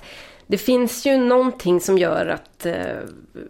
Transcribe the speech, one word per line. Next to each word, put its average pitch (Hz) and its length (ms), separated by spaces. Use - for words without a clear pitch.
Det 202 100
finns 247 480
ju 269 100
någonting 247 640
som 190 180
gör 170 280
att, - 400
eh, - 320